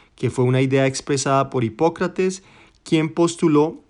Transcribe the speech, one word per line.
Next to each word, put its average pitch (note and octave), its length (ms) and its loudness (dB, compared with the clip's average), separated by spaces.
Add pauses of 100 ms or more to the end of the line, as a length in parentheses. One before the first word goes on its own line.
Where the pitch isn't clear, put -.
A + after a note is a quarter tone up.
(160)
que B2 160 -4
fue C3 120 0
una C3 180 2
idea C3+ 260 2
expresada C3+ 640 -2
por B2+ 120 -2
Hipócrates, F3 800 -2 (400)
quien D#3 300 0
postuló E3 760 2